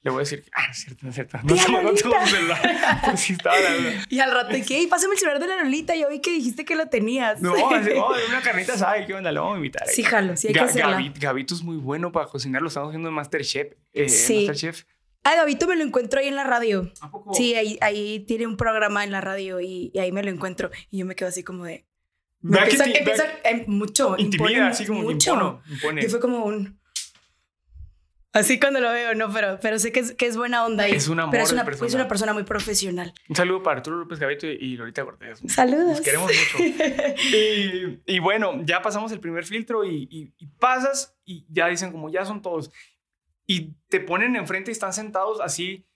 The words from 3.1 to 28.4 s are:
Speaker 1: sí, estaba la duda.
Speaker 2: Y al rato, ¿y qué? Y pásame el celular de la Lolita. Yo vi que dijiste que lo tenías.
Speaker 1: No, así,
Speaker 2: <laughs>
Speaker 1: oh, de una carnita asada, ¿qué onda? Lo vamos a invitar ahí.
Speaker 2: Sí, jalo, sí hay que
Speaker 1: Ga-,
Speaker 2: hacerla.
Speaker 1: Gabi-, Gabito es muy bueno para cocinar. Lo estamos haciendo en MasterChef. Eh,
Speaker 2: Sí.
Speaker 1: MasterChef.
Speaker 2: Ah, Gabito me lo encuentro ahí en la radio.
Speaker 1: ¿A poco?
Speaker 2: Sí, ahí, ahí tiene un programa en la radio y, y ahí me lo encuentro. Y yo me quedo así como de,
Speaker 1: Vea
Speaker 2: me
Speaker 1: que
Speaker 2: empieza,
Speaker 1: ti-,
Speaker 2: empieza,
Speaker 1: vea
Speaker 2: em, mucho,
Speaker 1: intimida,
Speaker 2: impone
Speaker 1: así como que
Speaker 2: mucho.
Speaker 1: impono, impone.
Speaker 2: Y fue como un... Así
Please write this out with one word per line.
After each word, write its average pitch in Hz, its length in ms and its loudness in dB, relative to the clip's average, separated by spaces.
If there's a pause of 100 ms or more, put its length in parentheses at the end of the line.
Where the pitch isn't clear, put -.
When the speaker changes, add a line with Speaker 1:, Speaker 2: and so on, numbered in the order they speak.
Speaker 1:
sí, - 140 0
estaba 175 260 2
la 180 160 4
duda. 214 340 -2
Speaker 2:
Y 254 100 -2
al 262 120 4
rato, 247 240 0
¿y 254 60 0
qué? 262 180 -2
Y 349 60 4
pásame 359 300 2
el 392 40 0
celular 294 220 2
de 349 60 -2
la 370 160 -2
Lolita. 302 320 0
Yo 302 120 0
vi 294 120 -4
que 311 120 -2
dijiste 262 340 -2
que 330 100 -2
lo 320 120 -2
tenías. 226 540 0
Speaker 1:
No, 180 120 2
así, 208 400 4
Speaker 2:
<laughs> - 40 4
Speaker 1:
oh, 254 180 2
de 233 120 0
una 254 160 0
carnita 190 300 0
asada, 196 340 2
¿qué 196 80 -6
onda? 185 160 -4
Lo 147 100 -2
vamos 202 140 -2
a - 20 -6
invitar - 300 -6
ahí. - 80 2
Speaker 2:
Sí, 240 80 0
jalo, 190 340 2
sí 214 120 -2
hay 208 40 2
que 160 60 6
Speaker 1:
Ga-, 247 60 6
Speaker 2:
hacerla. 247 260 2 (100)
Speaker 1:
Gabi-, 139 180 -6
Gabito 139 360 -2
es 170 80 -8
muy 165 140 -6
bueno 151 340 -4
para 156 160 -2
cocinar. 131 340 -4
Lo 165 60 -2
estamos 147 220 -6
haciendo 160 200 -6
en 156 60 -6
MasterChef. 143 580 -4 (180)
Eh, 143 160 2
Speaker 2:
Sí. 208 380 4
Speaker 1:
MasterChef. 160 380 -6 (400)
Speaker 2:
Ah, 294 120 6
Gabito 302 320 4
me 370 80 2
lo 320 80 2
encuentro 254 360 0
ahí 277 80 0
en 277 80 -2
la 277 80 -2
radio. 226 480 0 (100)
Speaker 1:
¿A 151 80 -16
poco? 202 240 -12
Speaker 2:
Sí, 233 220 2
ahí, 214 260 -2
ahí 208 460 -2
tiene 226 180 -2
un 220 100 -6
programa 214 480 0
en 202 80 -6
la 196 100 -4
radio 190 400 -6
y, 180 340 -8
y - 20 0
ahí 185 140 -2
me 196 100 -2
lo 202 80 -4
encuentro. 180 400 -6 (220)
Y 196 80 -6
yo 185 80 -4
me 185 80 -10
quedo 180 140 -4
así 180 140 -8
como 180 220 -12
de, - 220 -14 (580)
Speaker 1:
Vea 196 200 6
Speaker 2:
me - 20 6
Speaker 1:
que 269 80 6
Speaker 2:
empieza, 254 160 6
Speaker 1:
ti-, 202 80 4
Speaker 2:
empieza, 214 240 2
Speaker 1:
vea - 220 -4
Speaker 2:
em, 226 220 2
mucho, 202 500 2
Speaker 1:
intimida, 202 320 2
Speaker 2:
impone 226 200 4
Speaker 1:
así 220 160 -2
como 208 220 -2
que 160 60 0
Speaker 2:
mucho. 151 180 2
Speaker 1:
impono, 170 380 0
impone. 151 340 -2
Speaker 2:
Y 220 60 0
fue 233 100 0
como 240 240 0
un... 208 340 -4 (1500)
Así 214 280 4